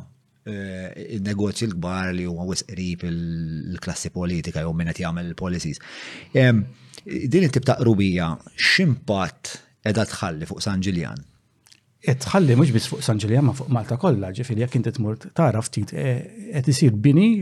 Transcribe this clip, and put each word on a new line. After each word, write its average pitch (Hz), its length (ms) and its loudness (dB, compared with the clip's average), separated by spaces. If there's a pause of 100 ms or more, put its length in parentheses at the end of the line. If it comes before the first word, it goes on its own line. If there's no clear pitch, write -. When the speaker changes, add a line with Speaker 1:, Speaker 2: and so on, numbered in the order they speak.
(460)
Speaker 1:
eh, 95 600 -10
il-negozji 101 600 -2
l-kbar 92 460 -4
li 90 100 -2
huma 87 240 -4
wisq - 220 -6
qrib 90 340 -6
il-, 85 680 -6
il-klassi 82 360 -8
politika 87 520 -4
jew 82 100 -4
min 82 160 -2
qed 82 160 -6
jagħmel 85 240 -6
il-policies. 85 540 -6 (480)
Em, 123 320 6 (380)
din 165 440 0
it-tip 131 220 2
ta' 120 100 4
qrubija, 95 560 2 (200)
x'impatt - 1040 0 (220)
qiegħda 107 260 0
tħalli 80 420 -6
fuq - 140 -10
San 98 180 0
Ġiljan? 85 400 -2 (840)
Speaker 2:
Qed 127 140 2
tħalli 151 380 4
mhux 151 180 6
biss 110 160 2
fuq - 120 -6
San 110 160 0
Ġiljan, 113 280 2
ma 123 80 4
fuq - 160 -8
Malta 117 240 0
kollha, 117 400 0
ġifieri 117 300 -2
jekk 123 100 -6
inti 117 160 0
tmur 107 300 -4 (100)
tara 120 320 2
ftit, - 320 -6
eh, 143 540 -4
qed 151 240 0
isir 127 260 6
bini 143 300 6 (140)